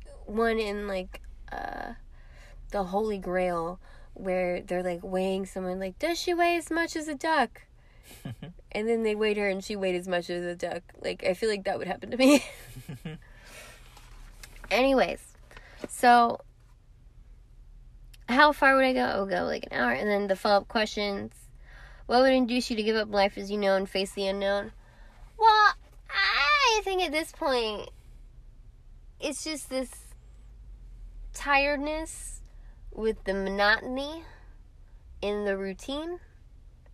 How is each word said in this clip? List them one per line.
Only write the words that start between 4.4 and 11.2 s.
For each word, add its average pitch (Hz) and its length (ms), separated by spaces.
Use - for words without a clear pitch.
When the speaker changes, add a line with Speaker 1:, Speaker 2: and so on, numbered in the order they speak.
Speaker 1:
they're, 180 220
like, 175 220
weighing 190 420
someone, 185 320
like, 190 220
"Does 339 200
she 359 140
weigh 349 220
as 330 120
much 330 280
as 302 100
a 311 80
duck?" 294 480
Speaker 2:
<laughs> - 180
Speaker 1:
And 214 160
then 226 160
they 214 100
weighed 208 220
her 202 120
and 196 140
she 208 140
weighed 190 180
as 180 140
much 175 220
as 175 140
a 175 120
duck. 175 260
Like, - 220